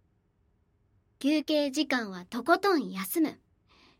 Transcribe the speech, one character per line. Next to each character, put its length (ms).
休 260
憩 260
時 180
間 220
は 160
と 180
こ 140
と 160
ん 160
休 320
む。 180